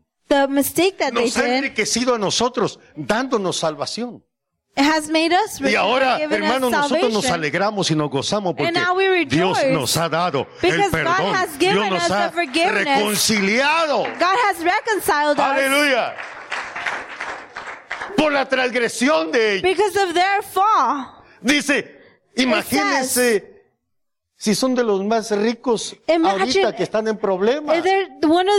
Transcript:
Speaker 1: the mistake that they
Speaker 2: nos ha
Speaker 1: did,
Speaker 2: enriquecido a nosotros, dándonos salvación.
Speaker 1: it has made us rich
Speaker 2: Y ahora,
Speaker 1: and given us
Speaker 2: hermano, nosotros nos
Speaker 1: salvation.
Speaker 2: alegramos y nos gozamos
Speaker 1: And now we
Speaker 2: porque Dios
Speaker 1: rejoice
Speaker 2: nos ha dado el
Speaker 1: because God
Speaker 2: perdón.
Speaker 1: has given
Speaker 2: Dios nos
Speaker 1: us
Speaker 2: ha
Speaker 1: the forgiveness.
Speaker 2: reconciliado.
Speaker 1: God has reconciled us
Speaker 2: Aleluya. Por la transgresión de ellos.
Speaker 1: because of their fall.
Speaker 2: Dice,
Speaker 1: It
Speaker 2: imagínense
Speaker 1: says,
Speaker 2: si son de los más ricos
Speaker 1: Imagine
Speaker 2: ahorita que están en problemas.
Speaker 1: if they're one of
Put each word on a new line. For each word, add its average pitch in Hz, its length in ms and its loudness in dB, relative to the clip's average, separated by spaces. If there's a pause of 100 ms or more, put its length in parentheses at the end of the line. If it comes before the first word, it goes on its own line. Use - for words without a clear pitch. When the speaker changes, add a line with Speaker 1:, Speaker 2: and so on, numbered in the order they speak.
(280)
Speaker 1:
the 277 180 4
mistake 285 520 0
that 277 160 -2
they 240 100 0
Speaker 2:
nos - 140 -2
ha 254 60 2
Speaker 1:
did, 247 100 0
Speaker 2:
enriquecido 247 600 0
a 226 40 0
nosotros, 208 600 -2 (160)
dándonos 208 640 -2
salvación. 156 640 -6 (540)
Speaker 1:
it 277 80 2
has 302 260 0
made 320 240 0
us 403 260 0
rich - 120 0
Speaker 2:
Y - 20 0
ahora, 240 400 2
Speaker 1:
and 302 80 -2
given - 220 -2
us - 40 0
Speaker 2:
hermano, 254 220 0
nosotros 294 420 2
nos 214 120 0
Speaker 1:
salvation. 208 100 0
Speaker 2:
alegramos 175 560 -2
y 156 60 0
nos 151 120 0
gozamos 170 480 -2
Speaker 1:
And 339 200 -2
now 359 200 0
we 392 120 2
Speaker 2:
porque 349 180 2
Dios - 320 0
Speaker 1:
rejoice 277 160 2
Speaker 2:
nos 139 220 0
ha 160 120 0
dado 156 380 0 (160)
el 359 80 2
Speaker 1:
because 381 220 0
God - 0 -
Speaker 2:
perdón. 359 420 0
Speaker 1:
has 339 240 -4
given 370 180 2
Speaker 2:
Dios 403 140 0
nos 349 140 -2
Speaker 1:
us 339 80 0
Speaker 2:
ha 330 180 0
Speaker 1:
the - 60 -10
forgiveness. 339 500 0
Speaker 2:
reconciliado. 226 1160 0
Speaker 1:
God 359 320 0 (100)
has 359 160 -2
reconciled 320 760 0
us 285 60 2
Speaker 2:
Aleluya. 269 720 2 (2000)
Por 302 160 2
la 277 160 0
transgresión 254 840 0
de 220 240 2
ellos. 185 60 -4
Speaker 1:
because 370 340 2
of 370 180 0
their 392 280 2
fall. 311 800 0 (220)
Speaker 2:
Dice, 277 560 0 (380)
Speaker 1:
It 247 80 2
Speaker 2:
imagínense 247 960 0
Speaker 1:
says, - 20 -14 (920)
Speaker 2:
si 208 180 0
son 262 220 0
de 247 80 2
los 202 180 0
más 220 300 -2
ricos 226 640 -2 (100)
Speaker 1:
Imagine 381 580 2
Speaker 2:
ahorita 208 120 -2
que 180 80 -2
están 220 240 -2
en 220 100 -2
problemas. 240 580 0
Speaker 1:
if 339 60 0
they're 381 260 0 (140)
one 349 260 4
of 415 100 4